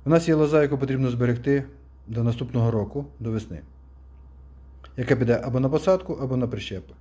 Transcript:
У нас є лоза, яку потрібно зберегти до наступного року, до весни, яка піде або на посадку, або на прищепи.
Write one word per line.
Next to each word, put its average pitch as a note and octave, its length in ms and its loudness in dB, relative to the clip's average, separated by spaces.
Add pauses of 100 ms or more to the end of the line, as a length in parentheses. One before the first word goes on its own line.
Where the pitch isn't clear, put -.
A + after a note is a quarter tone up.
У C#3 40 -2
нас E3 180 4
є D#3+ 80 4
лоза, D3+ 260 4
яку C#3+ 160 2
потрібно C3 320 0
зберегти B2 560 0 (420)
до A#2 160 -4
наступного A#2 480 0
року, A2+ 340 -4 (140)
до A2+ 120 -6
весни, G#2 300 -6 (1400)
яка C3 180 2
піде A#2 280 2
або A#2+ 160 -2
на C3+ 100 0
посадку, F3 440 0
або C3 240 -4
на B2 100 0
прищепи. G#2 540 -10